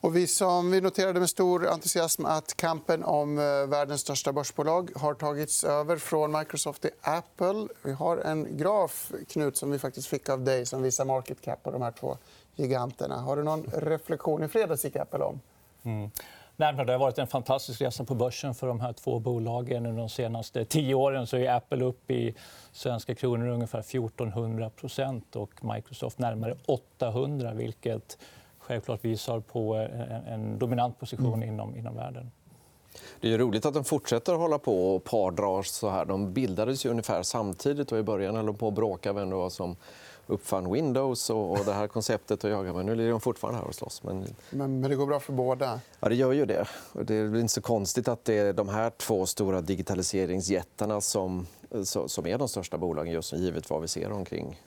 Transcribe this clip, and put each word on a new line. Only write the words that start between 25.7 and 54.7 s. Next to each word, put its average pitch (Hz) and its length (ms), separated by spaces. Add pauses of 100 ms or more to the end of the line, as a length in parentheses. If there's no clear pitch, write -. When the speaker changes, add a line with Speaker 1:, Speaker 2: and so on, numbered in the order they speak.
Speaker 2:
närmare 117 380 (100)
åttahundra, 131 880
vilket 117 640 (460)
självklart 120 400
visar 113 360
på 110 340
en, 117 360 (160)
en 110 320
dominant 120 420
position 123 340
Speaker 3:
Mm. 113 140
Speaker 2:
inom, 110 280
inom 113 200
världen. 123 340 (880)
Speaker 3:
Det 117 60
är 113 40
ju 110 80
roligt 110 280
att 143 80
de 143 100
fortsätter 139 500
hålla 160 240
på 95 360
och 90 100
pardra 98 580
så - 280
här. 92 140
De 95 280
bildades 117 540
ju 120 40
ungefär 113 320
samtidigt 123 720
och 113 60
i 110 40
början 101 340
höll 110 100
de 101 100
på 110 120
att 104 60
bråka 101 380
vem 101 180
det 95 60
var 92 140
som 90 260 (500)
uppfann 95 460
Windows 131 580
och, 107 200
och 101 140
det 101 80
här 104 140
konceptet 107 580
att 104 60
jaga. 95 220
Men 90 140
nu 113 200
är 117 40
de 110 100
fortfarande 120 400
här - 80
och - 60
slåss. - 280
Men 98 240 (240)
Speaker 1:
Men, 135 300
men 139 100
det 143 60
går 139 100
bra 143 140
för 139 120
båda. 127 480 (200)
Speaker 3:
Ja, - 80
det 113 60
gör 131 180
ju 139 140
det. 101 220 (240)
Och - 120
det 107 100
är 107 100
väl 110 160
inte 113 120
så 107 100
konstigt 113 460
att 117 160
det 110 140
är 101 140
de 98 160
här 110 220
två 95 360
stora 95 340
digitaliseringsjättarna 92 1400
som, 92 460 (380)
så-, 78 240
som 80 180
är 104 120
de 131 100
största 87 300
bolagen 82 340
just 82 200
givet 82 380
vad 78 100
vi 82 80
ser - 240
omkring 85 540